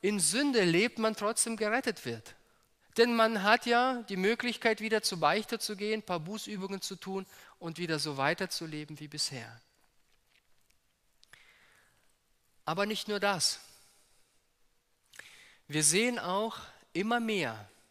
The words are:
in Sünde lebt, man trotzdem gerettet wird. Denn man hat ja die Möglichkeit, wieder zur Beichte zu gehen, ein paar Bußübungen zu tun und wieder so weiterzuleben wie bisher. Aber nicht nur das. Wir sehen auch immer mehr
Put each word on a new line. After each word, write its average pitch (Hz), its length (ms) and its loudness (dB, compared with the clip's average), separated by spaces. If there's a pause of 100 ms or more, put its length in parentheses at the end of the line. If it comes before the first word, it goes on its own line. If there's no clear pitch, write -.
in 208 180 2
Sünde 240 440 2
lebt, 185 360 4
man 220 160 2
trotzdem 220 420 -2
gerettet 220 480 -2
wird. 117 300 -8 (640)
Denn 233 180 6
man 226 280 4
hat 214 220 6
ja 240 380 2
die 202 120 -8
Möglichkeit, 220 640 0
wieder 214 220 0
zur - 180 -4
Beichte 196 400 2
zu - 160 -6
gehen, 214 240 -4
ein 208 60 -16
paar 175 140 -4
Bußübungen 196 640 -8
zu - 140 -10
tun 190 300 -8 (340)
und 165 200 -10
wieder 160 200 -2
so 143 160 -4
weiterzuleben 151 840 -4
wie 151 80 -14
bisher. 120 520 -8 (3000)
Aber 170 220 0
nicht 214 220 -4
nur 208 120 -2
das. 196 400 0 (2000)
Wir 151 160 0
sehen 220 340 4
auch 202 420 -2 (340)
immer 220 260 2
mehr 156 480 -2 (240)